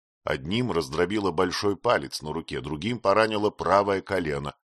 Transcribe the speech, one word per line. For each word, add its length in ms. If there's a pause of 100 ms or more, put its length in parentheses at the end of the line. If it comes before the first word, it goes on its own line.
(220)
Одним 480
раздробило 600
большой 480
палец 420
на 140
руке, 260
другим 380
поранило 500
правое 540
колено, 520 (100)